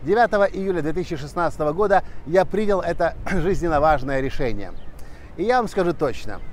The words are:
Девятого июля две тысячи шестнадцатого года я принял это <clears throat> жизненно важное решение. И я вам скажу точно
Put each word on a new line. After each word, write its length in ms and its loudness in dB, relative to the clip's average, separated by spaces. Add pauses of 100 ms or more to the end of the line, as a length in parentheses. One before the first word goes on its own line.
Девятого 420 4
июля 380 0
две 100 -2
тысячи 240 -4
шестнадцатого 560 -2
года 320 4 (220)
я 180 4
принял 380 0
это 400 -2
<clears throat> 100 -4
жизненно 480 2
важное 400 2
решение. 540 -2 (640)
И 60 -4
я 140 2
вам 120 0
скажу 240 0
точно 480 -2 (120)